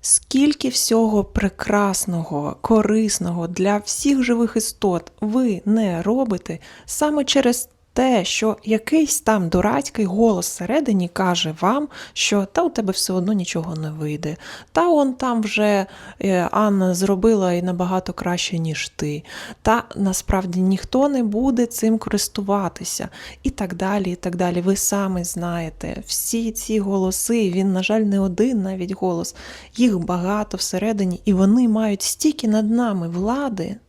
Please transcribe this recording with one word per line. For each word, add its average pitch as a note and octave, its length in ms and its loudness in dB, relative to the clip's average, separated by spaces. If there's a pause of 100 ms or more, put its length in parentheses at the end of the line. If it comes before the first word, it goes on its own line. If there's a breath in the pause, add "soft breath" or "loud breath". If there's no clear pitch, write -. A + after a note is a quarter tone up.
Скільки - 680 0
всього A3+ 540 2
прекрасного, F#3 1400 -2
корисного G#3 880 2
для F#3 300 0
всіх C4+ 460 0
живих A#3 320 2
істот G3+ 560 -2 (100)
ви G#3+ 440 0
не G3+ 360 2
робите G3+ 580 -2 (260 loud breath)
саме D4+ 380 0
через B3+ 460 2 (240)
те, B3 320 2
що A3 380 -2
якийсь A3 580 2
там G3 280 2
дурацький G#3 560 0
голос G3 420 2
всередині G#3 600 0
каже F3 540 -2
вам, C4 260 0 (260 loud breath)
що G3+ 320 0
«та E4 180 0
у E4+ 60 2
тебе G#3+ 220 -2
все - 220 -2
одно F#3 200 0
нічого E3+ 420 -2
не D#3 160 -6
вийде», D3+ 460 -6 (340 loud breath)
«та F4 180 4
он C#4+ 240 4
там B3 280 -2
вже, G#3 440 2 (340 loud breath)
е, F#3 320 2
Анна G3 420 2
зробила F#3+ 600 2
і F3 80 0
набагато F3+ 520 -2
краще, F3 440 -4
ніж D#3+ 320 -4
ти», D3+ 340 -6 (380 loud breath)
«та A3+ 220 2 (120)
насправді F#3 680 0
ніхто G3 480 2
не C4 140 0
буде A#3+ 420 2
цим A3+ 320 0
користуватися» G3 1120 -4 (340 loud breath)
і C4 60 0
так F3+ 240 -6
далі, F#3+ 380 -2
і F3+ 40 -4
так F3+ 200 -6
далі. F3 260 0
Ви F#3+ 140 2
самі F#3+ 480 -2
знаєте, E3+ 840 -6
всі A3+ 460 -4
ці A3 280 -2
голоси, G3 720 0
він, F#3+ 240 2
на F#3 100 0
жаль, G#3+ 180 2
не G3+ 180 2
один G3 420 2
навіть F#3 300 -4
голос, F3+ 440 -2 (400 loud breath)
їх A3+ 240 2
багато F3+ 580 -2
всередині, F#3+ 680 -2
і G#3 80 4
вони G3+ 340 6
мають G#3+ 340 0
стільки - 460 0
над G#3+ 240 2
нами G#3+ 360 0
влади. G3+ 680 -4 (140)